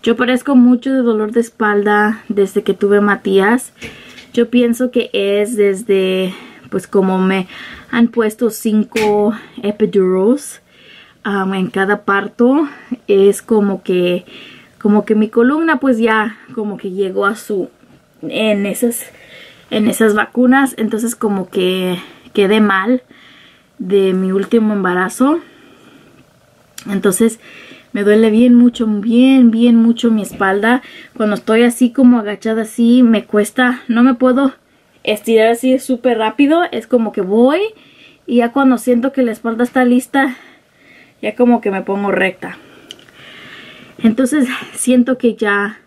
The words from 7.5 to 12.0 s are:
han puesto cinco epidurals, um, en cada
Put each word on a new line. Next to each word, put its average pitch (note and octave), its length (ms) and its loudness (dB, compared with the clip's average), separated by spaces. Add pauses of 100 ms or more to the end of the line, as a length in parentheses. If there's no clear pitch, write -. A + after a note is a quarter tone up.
han A#3 160 2
puesto A3 420 -2
cinco G#3+ 880 0 (260)
epidurals, G3+ 1000 0 (640)
um, G3 280 -4
en F#3+ 140 -4
cada G3+ 360 -2